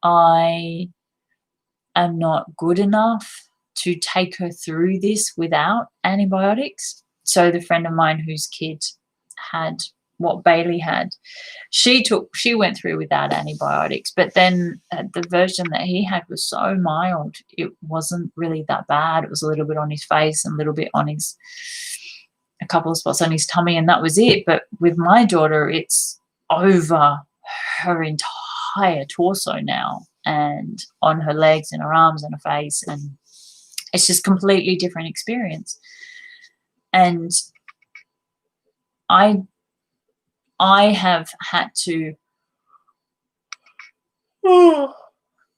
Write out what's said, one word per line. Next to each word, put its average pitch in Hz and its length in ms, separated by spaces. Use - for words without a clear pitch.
I 170 880
am 175 220
not 160 380
good 175 240
enough 214 680
to 180 200
take 180 420
her 175 120
through 175 500
this 208 380
without 165 500
antibiotics. 196 1000
So 175 280
the 170 100
friend 170 260
of 165 60
mine 160 260
whose 156 280
kid 156 360
had 165 260
what 170 260
Bailey 170 360
had, 165 300
she 247 320
took, - 320
she 240 200
went 196 220
through 160 200
without 147 360
antibiotics, 147 840
but 180 200
then, 180 440
uh, 175 120
the 175 140
version 180 440
that - 100
he 180 220
had 185 260
was - 180
so - 280
mild, 165 600
it 165 140
wasn't 160 540
really 160 320
that - 200
bad. 156 360
It - 60
was 151 120
a 160 60
little 156 180
bit 156 120
on 151 120
his 151 160
face 156 400
and 156 80
a 151 40
little 151 160
bit 151 200
on 147 140
his, 151 280
a 180 60
couple 170 240
of 165 60
spots - 240
on 170 100
his 160 160
tummy, 170 280
and 165 140
that 175 120
was 160 160
it. 233 280
But 165 180
with 170 180
my 185 280
daughter, 156 440
it's - 500
over 160 720
her 170 240
entire 156 1000
torso 180 540
now, - 420
and 147 540
on 156 200
her 156 120
legs 156 380
and 156 100
her 151 120
arms 160 300
and 147 100
her 147 60
face, 147 480
and 143 300
it's 175 140
just 180 160
completely 190 520
different 175 320
experience. 185 720
And 175 400
I, 196 340
I 196 260
have 185 440
had - 280
to, 160 300
<sighs> 339 500